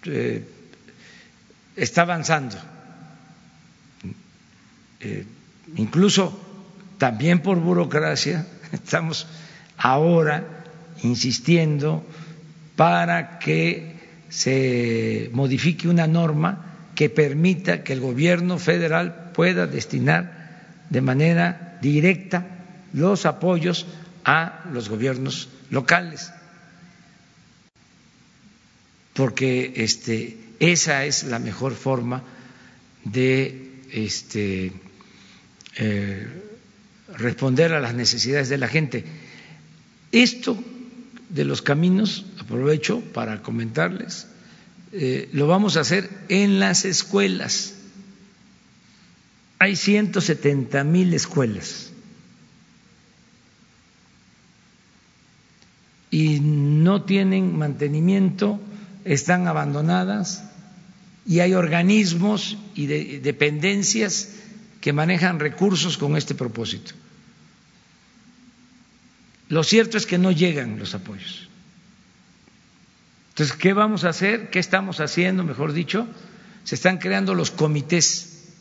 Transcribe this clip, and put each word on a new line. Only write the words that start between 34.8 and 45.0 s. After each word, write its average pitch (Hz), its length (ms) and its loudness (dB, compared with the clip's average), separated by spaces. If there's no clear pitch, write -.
eh, 101 500 -4
responder 135 560 2
a 156 60 0
las 120 140 -4
necesidades 123 560 -2
de 139 80 -2
la 131 100 -2
gente. 127 360 -2
Esto 233 500 2
de 147 160 -2
los 139 160 -4
caminos, 180 640 2
aprovecho 147 600 -2
para 110 280 -6
comentarles, 123 840 -6
eh, 135 380 -4